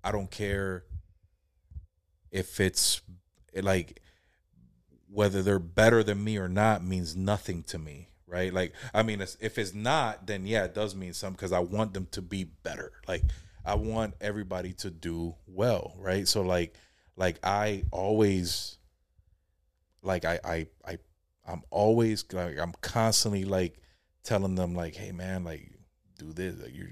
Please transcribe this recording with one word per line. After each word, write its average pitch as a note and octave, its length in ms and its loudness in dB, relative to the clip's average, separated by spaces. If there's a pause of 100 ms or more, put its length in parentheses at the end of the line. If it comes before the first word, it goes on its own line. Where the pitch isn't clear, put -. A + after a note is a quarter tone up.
I F#2+ 80 0
don't G2+ 200 -2
care G2 540 -2 (1500)
if - 280 -4
it's, - 420 2 (540)
like, F#2+ 460 0 (1040)
whether G2+ 360 2
they're G2 160 4
better G#2+ 440 6
than G2+ 200 0
me G#2+ 140 -2
or F#2+ 120 -2
not G#2 340 4
means F2+ 320 -2
nothing F#2+ 500 -2
to - 120 -8
me, D#2 320 -12 (160)
right? F2+ 260 -2
Like, F2+ 220 -2 (220)
I A2 80 6
mean, G#2+ 180 -2
it's, F#2 180 -8
if A2 200 -4
it's F#2+ 160 -4
not, A2 500 0
then G2 220 -4
yeah, G#2+ 160 2
it F2+ 100 -4
does G#2 220 -4
mean F2+ 180 -8
something F#2+ 240 -8
'cause F#2 140 -4
I F#2 80 4
want G2 340 0
them F#2+ 200 -6
to G2+ 100 -6
be F#2 220 -4
better. - 480 -10 (140)
Like, F2+ 140 -2 (420)
I G2+ 120 0
want A2 440 -2
everybody F#2+ 560 -4
to - 140 -8
do E2 460 -6 (100)
well, G2 540 0
right? F#2+ 280 0
So, G#2+ 140 2
like, F2+ 320 2 (420)
like, F2+ 280 0
I G2+ 480 2
always, G2 880 2 (1200)
like, F2+ 240 0
I, E2+ 180 2
I, E2 240 -2 (160)
I, F2 140 -10 (500)
I'm E2 220 -8
always, A2 640 4
like, F2 240 -4
I'm E2+ 240 -2
constantly, G#2+ 640 2
like, F#2 340 0 (440)
telling G2 320 0
them, F2+ 180 0
like, E2+ 220 -6
"Hey, G2 160 -10
man, F#2 320 -6
like, E2 300 -12 (440)
do D#2 160 -14
this, F2 260 -6
like, A#1+ 140 -14
you're, F2 180 -12